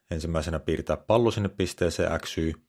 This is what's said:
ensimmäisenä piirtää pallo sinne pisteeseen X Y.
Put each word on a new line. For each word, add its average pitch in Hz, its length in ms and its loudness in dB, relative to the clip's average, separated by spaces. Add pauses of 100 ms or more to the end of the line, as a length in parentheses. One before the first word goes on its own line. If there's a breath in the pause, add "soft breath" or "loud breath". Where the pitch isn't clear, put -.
(120)
ensimmäisenä 80 480 -2
piirtää 80 380 -2
pallo 113 340 4
sinne 98 180 0
pisteeseen 85 720 0
X - 180 -10
Y. 82 160 0 (140)